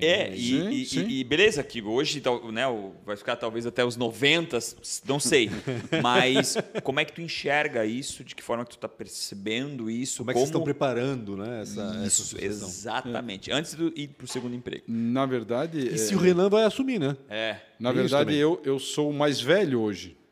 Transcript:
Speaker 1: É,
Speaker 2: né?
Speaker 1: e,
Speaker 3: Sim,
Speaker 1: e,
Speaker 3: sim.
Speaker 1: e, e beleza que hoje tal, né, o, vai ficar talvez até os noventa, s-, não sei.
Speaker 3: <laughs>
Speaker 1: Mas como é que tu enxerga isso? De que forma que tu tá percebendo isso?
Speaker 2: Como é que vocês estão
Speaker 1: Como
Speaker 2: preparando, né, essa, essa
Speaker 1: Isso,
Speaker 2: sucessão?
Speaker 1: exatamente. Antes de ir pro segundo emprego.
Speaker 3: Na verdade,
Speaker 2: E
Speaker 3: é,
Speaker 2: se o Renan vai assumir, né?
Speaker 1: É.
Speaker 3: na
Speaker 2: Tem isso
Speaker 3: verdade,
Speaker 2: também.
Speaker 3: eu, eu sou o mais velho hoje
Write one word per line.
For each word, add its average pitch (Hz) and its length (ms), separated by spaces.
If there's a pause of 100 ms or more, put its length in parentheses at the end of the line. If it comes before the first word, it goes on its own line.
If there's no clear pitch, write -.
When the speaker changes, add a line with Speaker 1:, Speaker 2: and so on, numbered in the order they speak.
Speaker 1:
É, 175 220
Speaker 2:
né? 95 80
Speaker 1:
e, - 100
Speaker 3:
Sim, 151 220
Speaker 1:
e, 131 160
Speaker 3:
sim. 160 220
Speaker 1:
e, 135 140
e - 20
beleza 151 400
que - 180
hoje 135 400
tal, 120 300
né, 117 160
o, 104 240 (120)
vai 104 140
ficar 120 180
talvez 117 300
até 120 180
os 120 140
noventa, 127 600
s-, - 200 (300)
não 139 120
sei. 123 300 (240)
Speaker 3:
<laughs> 120 300
Speaker 1:
Mas 127 520 (280)
como 139 160
é 156 60
que - 80
tu - 60
enxerga 147 640
isso? 120 400
De - 120
que - 80
forma 120 200
que 123 60
tu - 80
tá - 100
percebendo 110 1000
isso? 120 300
Speaker 2:
Como 117 100
é 127 60
que 120 40
vocês 139 100
estão 160 120
Speaker 1:
Como 160 100
Speaker 2:
preparando, 123 640
né, 107 280
essa, 101 180
essa 104 240
Speaker 1:
Isso, - 200
Speaker 2:
sucessão? 101 440
Speaker 1:
exatamente. 113 840
Antes 160 240
de 165 200
ir 143 140
pro 127 180
segundo 123 280
emprego. - 320
Speaker 3:
Na 117 380
verdade, 127 540
Speaker 2:
E 123 160
Speaker 3:
é, - 20
Speaker 2:
se 208 160
o 185 60
Renan 180 280
vai 208 160
assumir, 247 360
né? 139 180 (100)
Speaker 1:
É. 107 300 (220)
Speaker 3:
na 120 120
Speaker 2:
Tem 131 140
isso 123 40
Speaker 3:
verdade, 139 160
Speaker 2:
também. 147 140
Speaker 3:
eu, 156 240
eu 135 160
sou 147 300
o 147 40
mais 147 180 (100)
velho 147 400
hoje 95 360 (140)